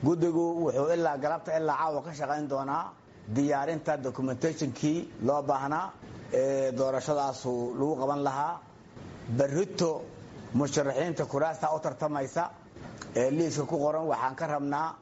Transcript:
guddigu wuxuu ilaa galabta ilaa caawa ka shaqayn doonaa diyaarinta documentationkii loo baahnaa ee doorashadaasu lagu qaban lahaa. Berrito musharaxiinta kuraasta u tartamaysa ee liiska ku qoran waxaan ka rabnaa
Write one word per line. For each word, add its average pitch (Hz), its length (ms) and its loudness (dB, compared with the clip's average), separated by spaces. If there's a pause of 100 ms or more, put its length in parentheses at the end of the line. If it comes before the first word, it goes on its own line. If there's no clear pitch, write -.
guddigu 165 400 4 (140)
wuxuu 151 360 2
ilaa 160 240 2
galabta 151 380 -2
ilaa 156 240 2
caawa 156 240 0
ka 165 100 -10
shaqayn 147 360 -2
doonaa 139 340 -2 (440)
diyaarinta 143 720 0
documentationkii 135 1000 0 (260)
loo 143 180 4
baahnaa 139 440 0 (480)
ee 135 380 4
doorashadaasu 131 840 0 (220)
lagu 143 200 2
qaban 139 280 0
lahaa. 143 300 0 (720)
Berrito 151 680 2 (600)
musharaxiinta 143 760 2
kuraasta 151 440 0
u 156 100 0
tartamaysa 147 640 -2 (720)
ee 123 160 4
liiska 151 340 2
ku 160 120 -2
qoran 151 300 2
waxaan 131 280 0
ka 165 120 -4
rabnaa 147 420 0 (120)